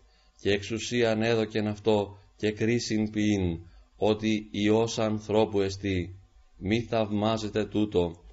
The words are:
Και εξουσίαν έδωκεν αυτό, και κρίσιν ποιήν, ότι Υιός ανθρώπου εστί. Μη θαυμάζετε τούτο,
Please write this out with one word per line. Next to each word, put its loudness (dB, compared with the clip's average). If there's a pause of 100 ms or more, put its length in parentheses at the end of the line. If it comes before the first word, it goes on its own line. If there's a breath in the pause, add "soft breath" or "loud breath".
(420 soft breath)
Και 0
εξουσίαν 0
έδωκεν 0
αυτό, 0 (180 loud breath)
και 0
κρίσιν 0
ποιήν, 0 (400 soft breath)
ότι 0
Υιός 2
ανθρώπου 0
εστί. -2 (420)
Μη 0
θαυμάζετε -2
τούτο, 0 (180 soft breath)